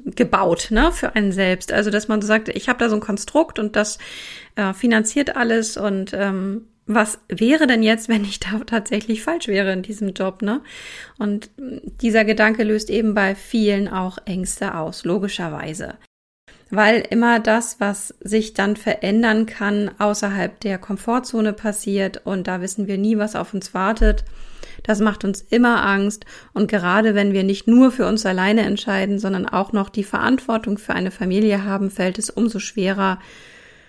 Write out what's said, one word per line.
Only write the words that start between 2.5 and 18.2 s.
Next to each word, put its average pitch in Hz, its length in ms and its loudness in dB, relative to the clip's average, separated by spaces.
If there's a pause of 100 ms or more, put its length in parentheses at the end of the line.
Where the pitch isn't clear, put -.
ich - 180 -6
hab 240 100 0
da 233 100 2
so 214 80 2
ein 214 40 0
Konstrukt 220 580 -2
und 214 160 -4
das, 214 240 0 (560)
äh, 196 200 -2
finanziert 233 600 2
alles 226 420 0
und, 196 360 -4
ähm, 196 540 -4 (200)
was 214 320 0 (100)
wäre 269 380 4
denn 233 160 4
jetzt, 220 260 2
wenn 214 160 2
ich 202 160 -8
da 202 260 -4
tatsächlich 220 560 -2
falsch 330 260 -4
wäre 196 240 0
in 185 100 -4
diesem 196 300 -6
Job, 190 300 -4
ne? 214 180 0 (580)
Und 208 380 -4
dieser 233 680 0
Gedanke 214 380 2
löst 214 280 0
eben 220 240 2
bei 196 200 2
vielen 202 540 0
auch 185 380 -4
Ängste 180 500 -6
aus, 160 280 -8
logischerweise. 170 880 -4 (760)
Weil 214 380 4
immer 233 320 4
das, 226 380 0
was 202 420 -4